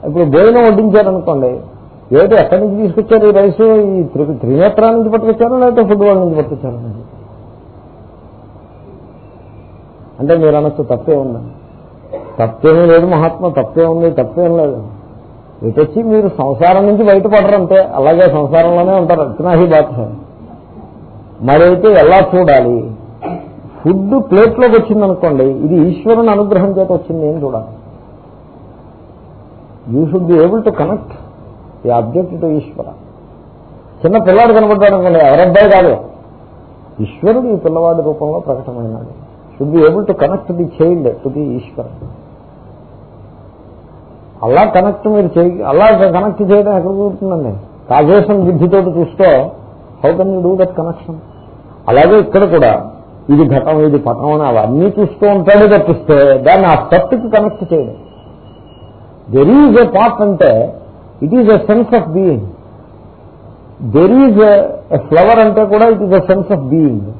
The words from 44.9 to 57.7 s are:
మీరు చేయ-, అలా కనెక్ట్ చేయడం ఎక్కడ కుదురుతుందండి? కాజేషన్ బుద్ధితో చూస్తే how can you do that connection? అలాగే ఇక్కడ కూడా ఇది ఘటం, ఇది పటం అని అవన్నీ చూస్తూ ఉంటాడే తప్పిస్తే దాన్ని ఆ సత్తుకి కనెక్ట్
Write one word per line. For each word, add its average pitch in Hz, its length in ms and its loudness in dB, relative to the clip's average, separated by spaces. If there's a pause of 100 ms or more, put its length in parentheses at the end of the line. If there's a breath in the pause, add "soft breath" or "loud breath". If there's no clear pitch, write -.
మీరు 185 300 0
చేయ-, 175 240 0
అలా 180 240 2 (340)
కనెక్ట్ 202 220 -4
చేయడం 202 340 2
ఎక్కడ 175 140 -4
కుదురుతుందండి? 190 680 -6 (320)
కాజేషన్ 185 540 2
బుద్ధితో 175 340 0
చూస్తే 170 760 0 (520)
how 165 120 0
can 185 120 -2
you 190 120 -4
do 175 100 -2
that 185 180 0
connection? 165 460 -10 (720)
అలాగే 165 320 4
ఇక్కడ 196 240 0
కూడా 151 460 0 (400)
ఇది 147 180 4
ఘటం, 147 320 -2
ఇది 147 180 2
పటం 147 420 -4
అని 127 180 0
అవన్నీ 123 260 0 (160)
చూస్తూ 208 280 -2
ఉంటాడే 202 500 4
తప్పిస్తే 143 600 2
దాన్ని 180 280 2
ఆ 160 80 4
సత్తుకి 214 560 -2
కనెక్ట్ 208 440 -2